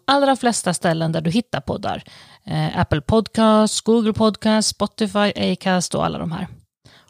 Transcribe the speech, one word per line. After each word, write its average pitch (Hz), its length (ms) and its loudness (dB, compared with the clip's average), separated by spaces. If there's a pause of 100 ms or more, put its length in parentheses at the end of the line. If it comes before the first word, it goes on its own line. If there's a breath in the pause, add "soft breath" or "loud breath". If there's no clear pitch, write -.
allra 269 300 2
flesta 226 380 -2
ställen 160 380 -2
där 160 100 -4
du 160 100 -2
hittar - 300 -2
poddar. - 420 -6 (420 loud breath)
Eh, 156 340 -2
Apple 160 220 0
Podcasts, 214 800 2
Google 220 320 2
Podcasts, 214 580 0
Spotify, 202 800 -2
Acast 180 420 -2
och 151 100 0
alla 160 120 -4
de 165 140 -6
här. 165 160 -8 (640 soft breath)